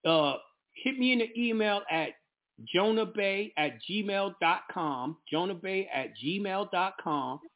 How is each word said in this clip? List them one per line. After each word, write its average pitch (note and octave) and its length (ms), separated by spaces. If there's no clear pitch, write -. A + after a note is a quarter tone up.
uh, D#3 340
hit C4+ 240
me B3+ 160
in A#3+ 60
the A3+ 180
email G#3+ 440
at D#3+ 180
jonah A3 320
bay G3+ 520
at D3+ 160
gmail G3 540
dot F3 200
com, D3 420
jonah F3+ 220
bay F#3+ 400
at C3 140
gmail F#3+ 540
dot F#3+ 280
com C#3+ 400